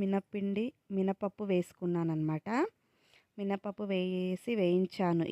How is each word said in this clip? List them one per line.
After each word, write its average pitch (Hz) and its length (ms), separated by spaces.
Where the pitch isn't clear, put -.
మినప్పిండి, 196 640
మినపప్పు 196 540
వేసుకున్నానన్నమాట. 165 1000
మినపప్పు 202 440
వేసి 185 580
వేయించాను 180 680